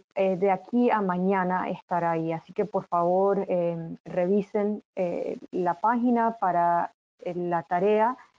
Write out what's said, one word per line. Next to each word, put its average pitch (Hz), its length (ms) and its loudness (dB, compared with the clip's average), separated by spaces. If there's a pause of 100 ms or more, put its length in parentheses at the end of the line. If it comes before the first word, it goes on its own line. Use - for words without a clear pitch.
(140)
eh, 190 220 2
de 196 160 2
aquí 240 400 2
a 214 100 0
mañana 185 720 0
estará 170 400 -2
ahí. 165 220 -2
Así 160 200 -10
que, 214 120 0
por 190 200 -4
favor, 190 640 2
em, 170 580 -2
revisen, 202 760 0 (120)
eh, - 440 -4 (100)
la 175 300 -2
página 233 580 0
para, 175 560 0 (260)
eh, 180 140 -8
la 175 300 -4
tarea. 214 520 2 (240)